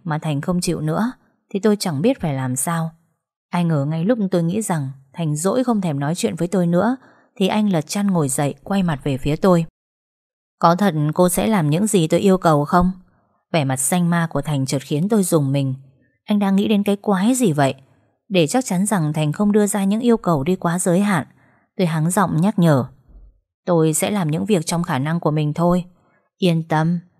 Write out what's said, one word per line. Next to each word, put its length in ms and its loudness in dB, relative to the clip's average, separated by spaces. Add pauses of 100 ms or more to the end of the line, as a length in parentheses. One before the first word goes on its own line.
mà 140 -4
Thành 220 -4
không 200 -4
chịu 200 -4
nữa, 320 -2 (420)
thì 60 -6
tôi 160 2
chẳng 260 -4
biết 180 0
phải 140 -2
làm 220 -4
sao. 340 -4 (600)
Ai 140 0
ngờ 240 0
ngay 160 -4
lúc 140 0 (120)
tôi 120 0
nghĩ 200 -2
rằng 260 -4 (260)
Thành 220 -4
dỗi 280 -2
không 160 0
thèm 200 -2
nói 140 -2
chuyện 200 -4
với 140 -2
tôi 180 0
nữa, 300 2 (400)
thì 120 0
anh 240 0
lật 140 0
chăn 200 -2
ngồi 220 2
dậy, 260 -2 (100)
quay 180 -2
mặt 220 -2
về 140 -2
phía 180 -2
tôi. 300 4 (920)
"Có 160 4
thật 200 0 (200)
cô 140 4
sẽ 180 -2
làm 240 0
những 160 0
gì 220 2
tôi 120 2
yêu 180 4
cầu 260 2
không?" 280 2 (600)
Vẻ 120 0
mặt 120 -2
xanh 340 0
ma 200 0
của 120 -4
Thành 240 -2
chợt 160 -2
khiến 260 -2
tôi 140 2
rùng 300 0
mình. 220 -2 (500)
Anh 140 0
đang 180 2
nghĩ 120 2
đến 140 2
cái 140 0
quái 380 0
gì 180 2
vậy? 220 0 (540)
Để 180 2
chắc 180 0
chắn 220 -2
rằng 260 0
Thành 200 -2
không 200 0
đưa 140 4
ra 180 -2
những 160 0
yêu 160 2
cầu 280 -2
đi 120 0
quá 220 -2
giới 220 2
hạn, 260 0 (500)
tôi 100 2
hắng 240 0
giọng 300 0
nhắc 180 2
nhở. 260 4 (840)
"Tôi 260 2
sẽ 180 -2
làm 200 -2
những 140 -2
việc 220 0
trong 160 -2
khả 160 -4
năng 220 -2
của 100 -2
mình 240 -2
thôi. 300 0 (540)
Yên 300 0
tâm, 300 0 (220)